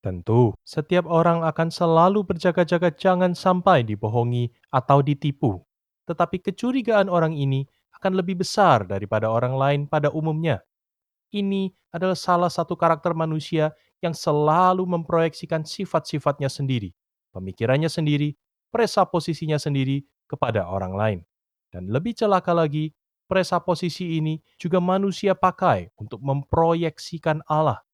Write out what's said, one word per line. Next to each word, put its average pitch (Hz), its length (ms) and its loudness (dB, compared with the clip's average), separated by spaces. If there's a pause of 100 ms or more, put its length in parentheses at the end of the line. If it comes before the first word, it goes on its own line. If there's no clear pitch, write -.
Tentu, 104 480 2 (160)
setiap 170 400 -2
orang 170 400 2
akan 165 240 -2
selalu 180 560 2
berjaga-jaga 175 640 0
jangan 180 400 2
sampai 175 560 2
dibohongi 117 640 -2 (240)
atau 139 240 4
ditipu. 139 640 -2 (400)
Tetapi 175 400 -4
kecurigaan 220 640 0
orang 170 240 2
ini 139 320 -2 (360)
akan 185 160 -2
lebih 180 240 -2
besar 127 480 4
daripada 104 400 -2
orang 123 320 0
lain 143 240 0
pada 147 300 -2
umumnya. 156 500 -2 (720)
Ini 196 380 -2 (180)
adalah 180 240 -2
salah 175 320 2
satu 165 320 -4
karakter 165 320 0
manusia 156 640 -2 (240)
yang 165 160 -4
selalu 175 720 2
memproyeksikan 165 800 -2
sifat-sifatnya 147 800 -4
sendiri, 127 480 -4 (400)
pemikirannya 117 560 0
sendiri, 147 480 0 (320)
presa 214 320 2
posisinya 156 560 -2
sendiri 139 480 -2 (240)
kepada 110 400 0
orang 95 240 -4
lain. 104 240 0 (560)
Dan 90 160 -8
lebih 175 240 -4
celaka 185 400 0
lagi, 156 400 -2 (320)
presa 185 320 0
posisi 175 560 -4
ini 156 240 -2 (160)
juga 180 240 -2
manusia 190 560 0
pakai 165 640 0
untuk 113 240 -12
memproyeksikan 160 1300 -2
Allah. 151 320 0 (100)